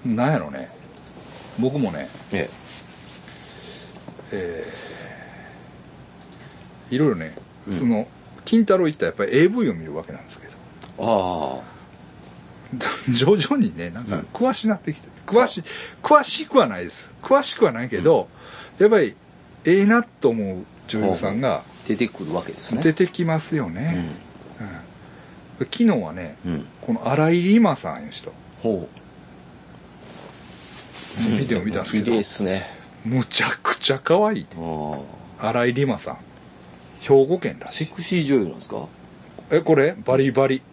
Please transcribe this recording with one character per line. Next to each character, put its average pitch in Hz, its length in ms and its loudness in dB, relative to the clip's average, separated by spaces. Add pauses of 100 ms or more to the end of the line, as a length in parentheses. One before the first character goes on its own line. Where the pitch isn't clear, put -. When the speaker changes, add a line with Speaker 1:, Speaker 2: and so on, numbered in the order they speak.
Speaker 1:
な 120 260 0
ん - 20 2
や 143 80 0
ろ 76 120 -8
ね。 67 180 -12 (880)
僕 127 220 0
も 101 140 0
ね、 69 160 -10 (240)
Speaker 2:
え 85 160 -2
え。 - 140 -20 (1700)
Speaker 1:
え 85 300 -8 (2250)
ー、 123 60 -4
い - 20 0
ろ 151 100 4
い 127 40 4
ろ 104 60 0
ね、 80 180 -10 (320)
Speaker 2:
う - 20 -14
ん。 101 40 -2
Speaker 1:
そ 92 120 0
の、 117 220 2 (380)
金 226 160 4
太 202 180 4
郎 175 80 4
行 151 80 -2
っ - 20 -20
た - 80 0
ら 85 40 2
や - 40 -8
っ - 20 -10
ぱ 101 120 -2
り 120 100 2
エ 151 80 8
ー 185 40 6
ブ 233 140 0
イ 147 60 2
を 92 60 -2
見 82 100 -10
る 73 100 -10
わ 80 80 -8
け - 80 -14
な 71 80 -12
ん - 40 -20
で - 80 -20
す - 100 -18
け - 60 -20
ど。 - 60 -20 (440)
Speaker 2:
あ 90 640 0
あ。 - 20 -14 (1400)
Speaker 1:
<laughs> 127 80 2
徐 135 260 6
々 262 240 2
に 113 140 -2
ね、 87 140 -8
な 98 100 -12
ん 123 40 -10
か 101 180 -4 (100)
詳 254 200 0
し - 140 0
な 208 100 0
っ - 20 -12
て - 120 -8
き - 80 -8
て、 - 80 -20 (200)
Speaker 2:
う 196 80 0
ん。 - 20 10
Speaker 1:
詳 247 80 6
し-、 180 180 -6 (380)
詳 294 220 6
し - 240 -2
く - 100 4
は 156 80 8
な 98 140 -6
い 90 40 -6
で 85 60 -8
す。 - 220 -12 (100)
詳 269 220 4
し - 100 2
く - 120 4
は 151 60 4
な 117 120 -6
い 127 60 -8
け 101 100 -2
ど、 131 280 4 (520)
Speaker 2:
う - 20 6
ん。 - 20 6
Speaker 1:
や 208 40 8
っ 214 40 8
ぱ 220 80 6
り、 117 160 0 (500)
え 185 160 6
え 202 40 4
な 233 180 6
と - 260 0
思 104 260 -4
う 92 100 -12 (220)
女 107 220 0
優 92 60 2
さ 98 140 -4
ん 104 100 -4
が、 131 100 0
Speaker 2:
ほ 82 80 0
う - 20 -4
ほ - 60 -16 (200)
う。 - 40 -16
出 107 60 2
て 113 120 0
く - 160 -10
る 80 100 -8
わ 87 80 -2
け - 100 -12
で - 80 -14
す - 140 -8
ね。 123 80 -2
Speaker 1:
出 160 120 4
て 185 140 2
き - 180 -4
ま 160 140 0
す - 160 -4
よ 123 140 -2
ね。 90 400 -4 (500)
Speaker 2:
う 110 40 -10
ん。 - 20 -10
Speaker 1:
う 101 40 -12
ん。 - 20 -14 (880)
昨 - 240 -2
日 226 60 6 (140)
は 80 80 -8
ね、 85 320 -12
Speaker 2:
う 92 60 -6
ん。 76 160 -4 (160)
Speaker 1:
こ 117 120 -4
の 113 180 -4
新 156 180 4
井 175 260 4
里 233 60 8
真 175 140 4
さ - 240 -8
ん - 40 -14
い - 40 -12
う - 20 -12
人。 - 240 -12 (300)
Speaker 2:
ほ 98 260 -2
う。 - 60 -20 (2500)
Speaker 1:
ビ - 80 0
デ 120 100 0
オ 92 60 -2
見 104 100 -4
た 101 100 -4
ん - 20 -6
で - 40 -4
す - 60 -4
け 110 60 2
ど。 104 60 0
Speaker 2:
綺 120 60 0
麗 110 100 2
っ - 20 -2
す - 180 -4
ね。 95 400 -4 (240)
Speaker 1:
む 123 200 0
ち - 180 2
ゃ - 60 0 (120)
く - 140 0
ち - 180 0
ゃ 135 60 -2
可 196 260 4
愛 214 160 0
い。 - 60 -12 (100)
Speaker 2:
あ 78 400 -6 (420)
あ。 107 100 -2
Speaker 1:
新 120 160 2
井 123 80 2
里 139 140 2
真 107 120 -2
さ - 140 -8
ん。 - 40 -14 (840)
兵 135 260 6
庫 175 100 0
県 - 220 -6
ら - 100 -14
し - 120 -6
い。 160 40 -2
Speaker 2:
セ - 60 -14
ク - 100 -12
シ 175 200 0
ー - 20 0
女 135 120 2
優 107 100 4
な 78 60 -6
ん 62 40 -14
で - 60 -18
す - 80 -18
か？ 107 180 -10 (640)
Speaker 1:
え、 156 80 4
こ 165 160 4
れ？ 139 180 4 (120)
バ 127 100 2
リ 135 160 2
バ 135 160 2
リ。 131 140 0 (120)